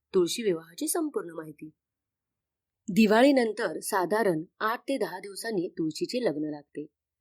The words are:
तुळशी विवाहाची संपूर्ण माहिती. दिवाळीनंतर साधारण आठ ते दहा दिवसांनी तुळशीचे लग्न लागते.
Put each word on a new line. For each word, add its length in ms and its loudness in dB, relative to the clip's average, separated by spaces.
तुळशी 280 2
विवाहाची 460 -2
संपूर्ण 420 -4
माहिती. 400 -14
दिवाळीनंतर 920 4
साधारण 640 0
आठ 200 -2
ते 180 -2
दहा 200 -4
दिवसांनी 500 -6
तुळशीचे 560 -4
लग्न 260 -2
लागते. 360 -12